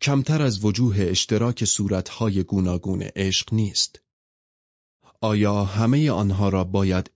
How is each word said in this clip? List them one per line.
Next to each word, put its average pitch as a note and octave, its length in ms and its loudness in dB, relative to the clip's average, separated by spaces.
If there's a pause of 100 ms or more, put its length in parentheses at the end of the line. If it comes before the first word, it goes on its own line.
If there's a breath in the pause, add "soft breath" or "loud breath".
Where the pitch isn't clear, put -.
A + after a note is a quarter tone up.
کمتر C#3+ 420 0
از G#2+ 220 -2
وجوه G#2+ 360 2
اشتراک A2 640 0
صورت‌های G2 800 -2
گوناگون F#2 600 -2
عشق F#2+ 520 -2
نیست. G#2+ 460 -2 (1200 soft breath)
آیا G#2 440 2
همه A#2 460 2
آنها G2 380 2
را F#2+ 160 2
باید F#2 520 0